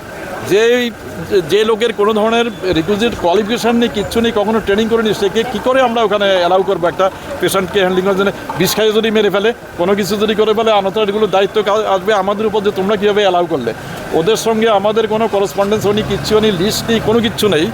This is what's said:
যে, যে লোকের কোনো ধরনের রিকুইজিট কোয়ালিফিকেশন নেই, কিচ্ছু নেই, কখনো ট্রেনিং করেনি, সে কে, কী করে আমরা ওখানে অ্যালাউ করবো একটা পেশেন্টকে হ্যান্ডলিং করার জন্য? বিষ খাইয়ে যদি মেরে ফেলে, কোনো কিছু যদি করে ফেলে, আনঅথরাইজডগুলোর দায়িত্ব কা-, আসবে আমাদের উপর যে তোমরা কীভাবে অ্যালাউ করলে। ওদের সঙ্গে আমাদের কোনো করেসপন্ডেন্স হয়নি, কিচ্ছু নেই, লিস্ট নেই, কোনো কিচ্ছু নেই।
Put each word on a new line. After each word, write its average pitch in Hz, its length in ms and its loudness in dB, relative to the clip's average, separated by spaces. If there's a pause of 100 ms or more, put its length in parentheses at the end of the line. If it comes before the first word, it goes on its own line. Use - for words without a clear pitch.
(480)
যে, 233 420 2 (600)
যে 208 140 2
লোকের 226 280 0
কোনো 208 200 0
ধরনের 220 640 0
রিকুইজিট 202 380 0 (100)
কোয়ালিফিকেশন 214 540 0
নেই, 233 180 2
কিচ্ছু 208 260 -2
নেই, 226 140 2
কখনো 214 260 0
ট্রেনিং 202 280 0
করেনি, 220 260 2
সে 202 140 0
কে, 220 140 0 (100)
কী 220 120 -4
করে 254 160 2
আমরা 233 220 2
ওখানে 202 340 2
অ্যালাউ 180 260 2
করবো 175 260 0
একটা 185 220 0 (300)
পেশেন্টকে 185 380 0
হ্যান্ডলিং 185 260 2
করার 196 120 2
জন্য? 196 160 0 (260)
বিষ 180 160 0
খাইয়ে 214 180 2
যদি 220 180 2
মেরে 208 200 2
ফেলে, 202 220 0 (260)
কোনো 185 160 2
কিছু 202 220 -2
যদি 214 180 0
করে 214 200 2
ফেলে, 220 180 2
আনঅথরাইজডগুলোর 202 580 0
দায়িত্ব 196 320 2
কা-, 208 260 0
আসবে 196 260 0
আমাদের 202 320 0
উপর 214 140 0
যে 202 160 0
তোমরা 190 200 0
কীভাবে 202 240 2
অ্যালাউ 180 260 2
করলে। 123 280 -2 (380)
ওদের 170 240 2
সঙ্গে 226 320 0
আমাদের 214 380 2
কোনো 220 220 0
করেসপন্ডেন্স 202 580 0
হয়নি, 208 220 0
কিচ্ছু 214 320 0
নেই, 214 120 2
লিস্ট 202 380 -2
নেই, 226 160 2
কোনো 220 140 2
কিচ্ছু 208 280 0
নেই। 175 260 2